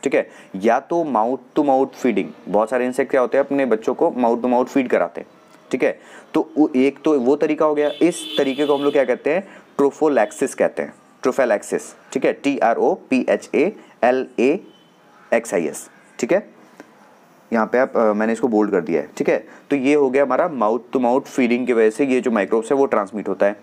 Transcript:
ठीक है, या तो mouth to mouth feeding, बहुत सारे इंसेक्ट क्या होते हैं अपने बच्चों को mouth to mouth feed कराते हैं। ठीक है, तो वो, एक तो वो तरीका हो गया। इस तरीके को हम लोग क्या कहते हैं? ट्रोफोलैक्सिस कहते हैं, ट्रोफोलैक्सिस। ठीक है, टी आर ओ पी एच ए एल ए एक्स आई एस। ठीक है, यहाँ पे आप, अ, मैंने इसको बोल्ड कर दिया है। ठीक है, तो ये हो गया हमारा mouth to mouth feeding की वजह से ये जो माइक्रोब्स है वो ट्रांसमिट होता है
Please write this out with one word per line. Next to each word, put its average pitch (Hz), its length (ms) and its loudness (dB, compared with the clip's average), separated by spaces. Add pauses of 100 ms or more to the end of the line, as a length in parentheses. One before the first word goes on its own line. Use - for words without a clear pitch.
ठीक - 120 -2
है, 117 140 0 (280)
या 113 240 2
तो 170 240 -2
mouth 123 540 -2
to 147 120 2
mouth 131 320 0
feeding, 101 220 0 (240)
बहुत 104 220 0
सारे 123 160 -2
इंसेक्ट 127 240 -2
क्या 135 100 2
होते 127 180 0
हैं 139 60 2
अपने 139 220 -2
बच्चों 117 280 0
को 165 240 0
mouth 120 260 0
to 127 80 0
mouth 123 220 0
feed 131 140 2
कराते 92 320 -2
हैं। - 80 -16 (420)
ठीक 135 120 -2
है, 135 160 0 (360)
तो - 240 0
वो, 151 180 4
एक 139 280 2
तो 151 160 2
वो 131 160 2
तरीका 151 280 0
हो 151 100 2
गया। 147 160 0 (120)
इस - 360 -2
तरीके 139 280 0
को 143 100 2
हम 139 60 -2
लोग 143 100 2
क्या 139 120 2
कहते 123 260 -2
हैं? 180 180 -4 (280)
ट्रोफोलैक्सिस 139 760 0
कहते 82 280 -2
हैं, - 120 -10 (280)
ट्रोफोलैक्सिस। 117 600 -2 (300)
ठीक 131 120 -4
है, 131 80 2
टी 139 260 -4
आर 113 180 2
ओ 127 180 0
पी 131 340 -2
एच - 260 -2
ए 156 180 2 (320)
एल 127 220 2 (120)
ए 139 220 2 (760)
एक्स 113 200 -2
आई 85 120 0
एस। - 240 -12 (280)
ठीक 120 140 -2
है, - 160 -2 (1040)
यहाँ 110 140 0
पे 120 120 0
आप, 131 180 0
अ, 110 160 2
मैंने 110 200 -2
इसको 120 160 -2
बोल्ड 107 220 2
कर 92 100 2
दिया 80 200 -2
है। 73 160 -10
ठीक 143 120 -2
है, 151 180 -2 (240)
तो 143 60 0
ये 139 180 2
हो 139 160 2
गया 135 120 2
हमारा 139 280 0
mouth 113 300 0 (160)
to 131 40 2
mouth 123 240 0
feeding 120 420 0
की 123 60 0
वजह 113 180 4
से 143 140 -2
ये 127 160 0
जो 123 100 -2
माइक्रोब्स 110 420 0
है 139 60 2
वो 139 80 4
ट्रांसमिट 104 420 -2
होता 98 180 0
है 104 160 0